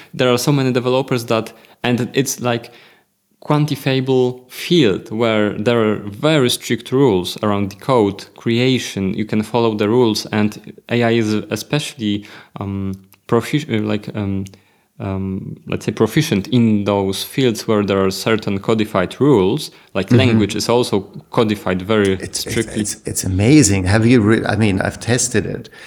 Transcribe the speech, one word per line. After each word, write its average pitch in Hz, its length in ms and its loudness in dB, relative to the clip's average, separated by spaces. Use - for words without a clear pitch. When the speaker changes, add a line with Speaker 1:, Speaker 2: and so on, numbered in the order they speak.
Speaker 1:
there 127 180 2
are 120 60 2
so 147 120 0
many 131 200 2
developers 127 540 0
that, 113 280 -2
and 120 320 0
it's, 131 260 -2
like, 120 300 -4
quantifiable 131 1040 0
field 127 640 0
where 107 420 0
there 117 260 0
are 107 180 2
very 131 400 2
strict - 420 -4
rules 110 520 2
around 101 280 0
the - 40 -16
code 104 500 0
creation. 117 760 0
You 104 120 -4
can 107 180 -2
follow 113 320 0
the 107 140 0
rules, 117 380 2
and 104 460 -4
A 120 140 0
I 117 80 2
is 110 220 0
especially, 107 720 -4
um, 98 340 -6
profi-, 120 420 -2
uh, 110 140 -2
like, 104 320 -4
um, 98 300 -4
um, 95 540 -6
let's - 200 -6
say, 113 80 -4
proficient 110 560 0
in 113 340 2
those 98 400 0
fields 123 420 -2
where 104 200 2
there 98 180 2
are 95 80 2
certain 107 480 -2
codified 104 640 -2
rules, 127 500 2
like, 95 140 -4
Speaker 2:
Mm-hmm. 120 100 4
Speaker 1:
language 110 380 2
is 101 120 -4
also 120 320 2
codified 104 500 0
very 98 340 2
Speaker 2:
It's, 92 300 -8
it's, 104 60 -10
Speaker 1:
strictly. 110 300 -4
Speaker 2:
it's, - 140 -6
it's 107 160 -6
amazing. 101 640 4
Have 107 200 2
you 120 140 6
re-, 107 260 4
I 101 120 0
mean, 101 240 2
I've - 180 -4
tested 113 460 -2
it. 95 240 -10